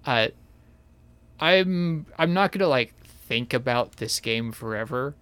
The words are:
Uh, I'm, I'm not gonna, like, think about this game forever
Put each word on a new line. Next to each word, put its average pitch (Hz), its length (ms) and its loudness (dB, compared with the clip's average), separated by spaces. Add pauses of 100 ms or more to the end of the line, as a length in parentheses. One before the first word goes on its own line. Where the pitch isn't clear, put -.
Uh, 117 260 2 (1080)
I'm, 175 680 2 (100)
I'm 165 160 2
not 190 180 2
gonna, 190 160 0
like, 127 360 0
think - 500 -6
about 123 440 0
this - 220 -4
game 113 320 -4
forever 113 720 -6